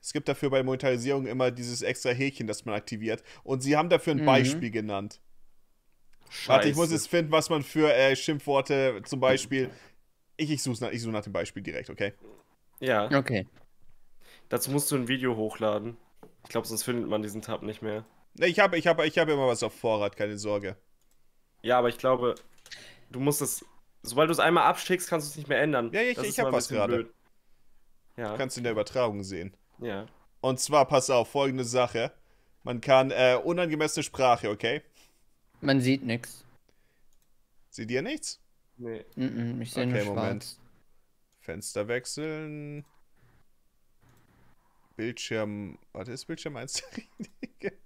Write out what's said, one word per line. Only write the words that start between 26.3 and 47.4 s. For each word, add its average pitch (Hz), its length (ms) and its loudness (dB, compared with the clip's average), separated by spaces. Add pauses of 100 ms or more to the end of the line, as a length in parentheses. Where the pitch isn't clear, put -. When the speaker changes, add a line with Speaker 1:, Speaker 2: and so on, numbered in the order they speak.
Speaker 3:
ist - 80 -4
Speaker 1:
hab 247 60 2
Speaker 3:
immer 131 80 0
ein 131 40 2
Speaker 1:
was 117 120 2
Speaker 3:
bisschen - 100 -4
Speaker 1:
gerade. 104 160 2
Speaker 3:
blöd. 113 200 -4 (1000)
Ja. 110 160 -6
Speaker 1:
Du 110 60 -8
kannst 147 180 -6
in 120 80 -8
der 117 80 -2
Übertragung 107 520 -2
sehen. 95 280 -8 (280)
Speaker 3:
Ja. 107 260 -8 (340)
Speaker 1:
Und 127 200 0
zwar, 143 260 6
pass 139 240 2
auf, 120 200 4
folgende 131 340 0
Sache. 120 480 0 (500)
Man 123 180 -6
kann, 131 300 6
äh, 127 320 6
unangemessene 160 600 0
Sprache, 120 460 4
okay? 117 320 -2 (800)
Speaker 2:
Man 139 180 4
sieht 135 240 2
nix. 123 400 -6 (1200)
Speaker 1:
Seht 113 220 -10
ihr 127 120 0
nichts? 294 380 -8 (380)
Speaker 3:
Nee. 113 260 -10 (120)
Speaker 2:
Mm-mm, 117 440 -4
ich 117 120 -10
seh 127 100 -4
Speaker 1:
Okay, 120 220 0
Speaker 2:
nur 101 100 -4
Speaker 1:
Moment. 104 300 -4
Speaker 2:
schwarz. - 140 -18 (840)
Speaker 1:
Fenster 104 480 -8
wechseln. 147 960 -8 (2000)
Bildschirm, 107 840 -6 (140)
warte, 117 200 -12
ist 131 140 -14
Bildschirm 160 300 -10
eins 120 180 -12
der - 140 -8
<laughs> - 80 -14 (460)